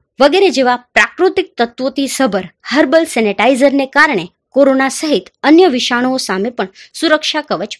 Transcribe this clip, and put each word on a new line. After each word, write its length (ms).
વગેરે 300
જેવા 260
પ્રાકૃતિક 840
તત્વોથી 480
સભર 420
હર્બલ 320
સેનિટાઇઝરને 840
કારણે 420
કોરોના 400
સહિત 340
અન્ય 240
વિષાણુઓ 500
સામે 340
પણ 180
સુરક્ષા 460
કવચ 400